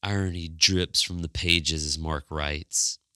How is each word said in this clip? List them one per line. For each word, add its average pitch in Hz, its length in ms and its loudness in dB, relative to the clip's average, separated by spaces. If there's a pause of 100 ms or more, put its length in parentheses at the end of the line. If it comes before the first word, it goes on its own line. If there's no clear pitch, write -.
Irony 92 460 0
drips 90 520 2
from 87 220 -2
the 82 60 -2
pages 80 580 2
as 76 100 -2
Mark 78 320 -4
writes. 76 680 -2 (180)